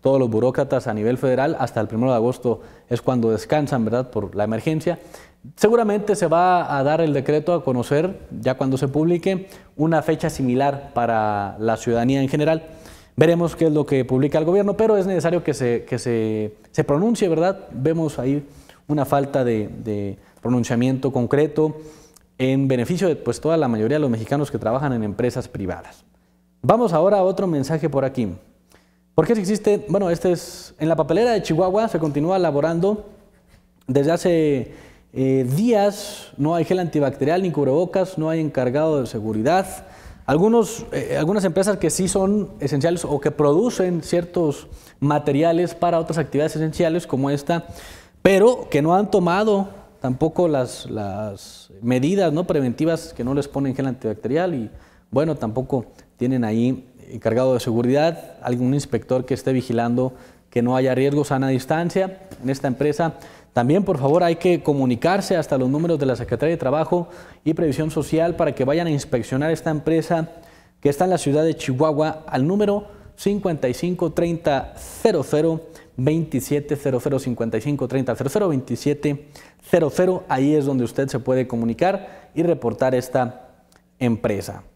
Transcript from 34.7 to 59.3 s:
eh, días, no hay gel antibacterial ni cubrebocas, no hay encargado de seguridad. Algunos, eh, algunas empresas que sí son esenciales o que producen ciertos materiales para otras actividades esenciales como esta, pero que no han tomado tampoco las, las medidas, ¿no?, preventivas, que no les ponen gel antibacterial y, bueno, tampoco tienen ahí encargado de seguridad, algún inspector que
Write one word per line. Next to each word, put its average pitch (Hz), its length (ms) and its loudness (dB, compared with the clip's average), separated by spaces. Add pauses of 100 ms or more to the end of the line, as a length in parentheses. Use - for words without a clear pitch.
eh, 135 320 2 (120)
días, 208 800 0
no 151 180 2
hay 170 100 2
gel 185 140 0
antibacterial 151 640 0
ni 185 80 0
cubrebocas, 175 680 0
no 156 140 -2
hay 165 80 0
encargado 147 600 0
de 117 80 -4
seguridad. 113 760 -2 (380)
Algunos, 202 680 2
eh, - 260 -4
algunas 180 260 0
empresas 190 340 2
que 165 120 0
sí 185 160 0
son 196 440 0 (100)
esenciales 151 440 0
o 143 140 -2
que 143 140 0
producen 175 720 2
ciertos 170 640 -2 (320)
materiales 151 760 2
para 170 240 2
otras 165 200 -2
actividades 151 360 -2
esenciales 160 520 0
como 135 240 -2
esta, 143 360 -2 (560)
pero 196 480 6
que 143 120 2
no 165 120 4
han 196 160 2
tomado 196 580 2 (320)
tampoco 160 460 0
las, 131 420 -2
las 104 840 -10 (100)
medidas, 147 500 2
¿no?, 170 140 -2
preventivas, 156 680 0
que 120 100 -6
no 131 100 -2
les 143 140 -2
ponen 139 260 -2
gel 135 120 -2
antibacterial 127 680 -4
y, 113 160 -6 (400)
bueno, 151 240 0
tampoco 123 520 -4 (320)
tienen 123 260 0
ahí 120 420 0 (240)
encargado 120 440 2
de 117 60 0
seguridad, 135 840 0
algún 123 320 0
inspector 127 500 -2
que - 80 -2